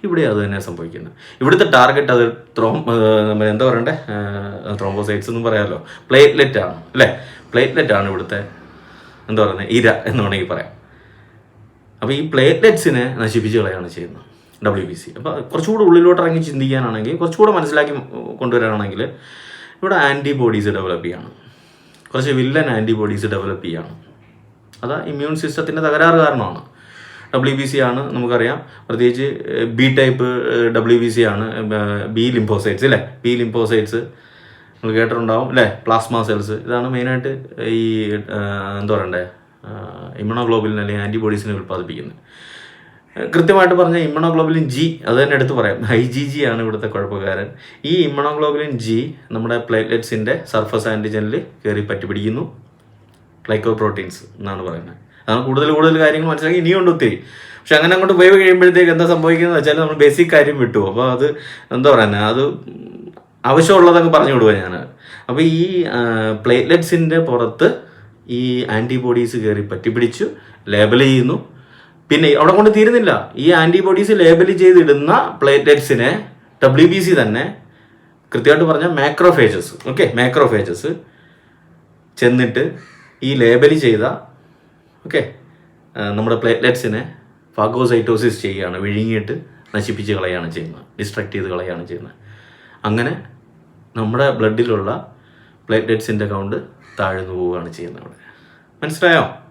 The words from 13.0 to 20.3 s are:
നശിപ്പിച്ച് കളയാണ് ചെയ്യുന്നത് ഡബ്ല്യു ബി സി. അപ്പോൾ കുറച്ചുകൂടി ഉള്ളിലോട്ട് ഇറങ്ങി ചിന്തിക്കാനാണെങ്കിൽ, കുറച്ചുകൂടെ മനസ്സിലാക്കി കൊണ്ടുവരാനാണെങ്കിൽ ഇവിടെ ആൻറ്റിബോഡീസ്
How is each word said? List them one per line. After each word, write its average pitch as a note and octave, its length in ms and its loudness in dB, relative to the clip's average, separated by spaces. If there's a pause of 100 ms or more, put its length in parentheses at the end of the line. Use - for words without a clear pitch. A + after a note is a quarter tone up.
നശിപ്പിച്ച് A2 360 -2
കളയാണ് F#2 360 -4
ചെയ്യുന്നത് E2+ 300 -14 (400)
ഡബ്ല്യു G2 240 -2
ബി - 120 -12
സി. - 80 -18 (100)
അപ്പോൾ C#3+ 160 -8 (160)
കുറച്ചുകൂടി G#3 380 -2
ഉള്ളിലോട്ട് E3+ 340 6
ഇറങ്ങി E3 260 0
ചിന്തിക്കാനാണെങ്കിൽ, C3 720 -4
കുറച്ചുകൂടെ G3+ 380 2
മനസ്സിലാക്കി D3 340 -2 (480)
കൊണ്ടുവരാനാണെങ്കിൽ A2 600 -2 (800)
ഇവിടെ F#3+ 160 0 (120)
ആൻറ്റിബോഡീസ് B2 680 -2